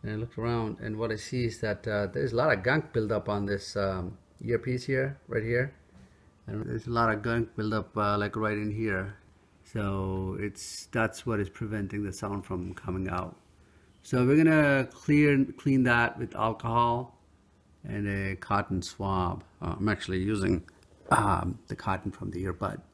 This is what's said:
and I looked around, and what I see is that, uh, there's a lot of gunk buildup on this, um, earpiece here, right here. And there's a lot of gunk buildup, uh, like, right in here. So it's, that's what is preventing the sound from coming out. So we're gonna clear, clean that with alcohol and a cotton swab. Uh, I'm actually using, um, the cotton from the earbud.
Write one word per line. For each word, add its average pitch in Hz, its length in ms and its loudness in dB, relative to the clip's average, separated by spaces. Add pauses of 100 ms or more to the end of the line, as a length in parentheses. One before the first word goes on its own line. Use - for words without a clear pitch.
and 107 80 -6
I 107 40 -4
looked 117 220 -6
around, 113 440 -2
and 110 160 -6
what 113 140 -2
I 110 40 -2
see 123 300 -4
is 110 160 -4
that, 104 260 -2
uh, 104 200 0
there's 131 240 -2
a 113 40 -4
lot 135 180 4
of 98 80 0
gunk 139 320 2
buildup 107 340 0
on 101 200 0
this, 101 280 -2
um, 95 420 -2 (220)
earpiece 120 460 -2
here, 135 320 -2 (100)
right 110 160 -2
here. 120 300 0 (760)
And 107 160 -6
there's 117 220 -6
a 120 60 -6
lot 117 200 4
of 107 120 -2
gunk 117 320 0
buildup, 107 420 -2
uh, 104 200 2
like, 104 180 -2
right 107 220 0
in 107 140 -2
here. 104 440 -2 (580)
So 95 680 -2
it's, - 520 -8
that's 113 340 -2
what 110 140 0
is 95 100 -2
preventing 104 540 -6
the 95 100 -4
sound 101 320 -6
from 92 300 -6
coming 95 340 -6
out. 90 260 -6 (680)
So 123 200 2
we're 135 140 6
gonna 151 560 6
clear, 147 500 4 (140)
clean 135 260 4
that 120 360 4
with 120 160 -6
alcohol 117 840 2 (680)
and 104 240 -4
a 98 280 -2
cotton 98 480 -2
swab. 92 600 -2 (160)
Uh, 87 200 -4
I'm 104 100 2
actually 92 300 -2
using, 95 440 0 (460)
um, 92 480 2 (100)
the 107 80 -8
cotton 95 360 -4
from 98 180 -10
the 92 160 -6
earbud. 95 340 -6 (140)